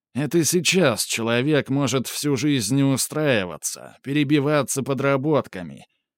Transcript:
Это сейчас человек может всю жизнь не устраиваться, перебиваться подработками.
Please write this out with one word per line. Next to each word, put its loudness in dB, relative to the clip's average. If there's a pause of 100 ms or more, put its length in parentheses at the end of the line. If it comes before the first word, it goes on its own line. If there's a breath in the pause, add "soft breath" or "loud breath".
(140)
Это 0
сейчас 2
человек 0
может 0
всю -2
жизнь 0
не 4
устраиваться, -2
перебиваться 0
подработками. -2 (320)